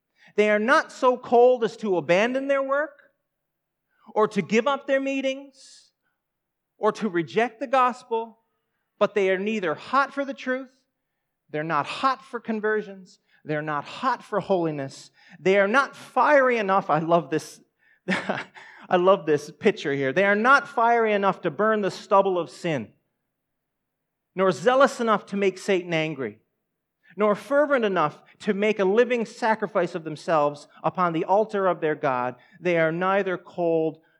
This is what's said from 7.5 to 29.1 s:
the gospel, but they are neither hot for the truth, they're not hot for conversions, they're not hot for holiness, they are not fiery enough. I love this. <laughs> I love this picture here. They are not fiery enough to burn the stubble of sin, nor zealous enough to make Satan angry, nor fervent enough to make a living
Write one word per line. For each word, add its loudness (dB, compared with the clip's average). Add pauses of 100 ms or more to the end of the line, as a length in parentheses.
the -8
gospel, -2 (580)
but 0
they 2
are 0
neither -2
hot -2
for -6
the -8
truth, -6 (800)
they're -6
not -2
hot -4
for -14
conversions, -6 (240)
they're -6
not -6
hot -4
for -4
holiness, -4 (280)
they 2
are 4
not 0
fiery 2
enough. 0
I 2
love 0
this. -4 (240)
<laughs> -14
I -4
love 4
this 0
picture -2
here. -2
They 2
are 2
not 4
fiery 2
enough 0
to -4
burn 0
the -2
stubble 2
of -4
sin, -6 (1400)
nor 2
zealous 2
enough 0
to -8
make 0
Satan -2
angry, -4 (760)
nor 2
fervent 0
enough 0 (200)
to -2
make 0
a 0
living 2